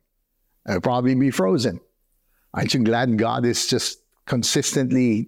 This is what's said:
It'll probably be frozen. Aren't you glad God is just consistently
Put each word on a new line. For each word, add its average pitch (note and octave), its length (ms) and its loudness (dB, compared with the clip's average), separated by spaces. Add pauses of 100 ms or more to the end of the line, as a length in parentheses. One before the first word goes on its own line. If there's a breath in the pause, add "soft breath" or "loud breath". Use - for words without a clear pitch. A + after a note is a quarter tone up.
(680)
It'll F#2 140 -2
probably B2+ 320 2
be C3 160 2
frozen. B2+ 500 0 (720)
Aren't G2 220 -2
you B2+ 100 2
glad A#2 320 2
God A#2 300 0
is A#2 200 -2
just - 300 -2 (300)
consistently B2+ 1000 0